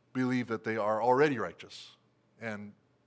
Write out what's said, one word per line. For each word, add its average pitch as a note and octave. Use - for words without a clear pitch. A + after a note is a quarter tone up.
believe B2+
that A2+
they A2+
are G#2+
already C3
righteous -
and G#2